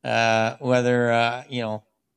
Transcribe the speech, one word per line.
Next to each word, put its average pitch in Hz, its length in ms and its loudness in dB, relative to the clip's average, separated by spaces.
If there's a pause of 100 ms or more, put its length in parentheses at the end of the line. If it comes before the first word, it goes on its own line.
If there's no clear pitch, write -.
uh, 113 560 0
whether, 123 520 2
uh, 117 360 0
you 123 140 -8
know, 107 220 -8 (320)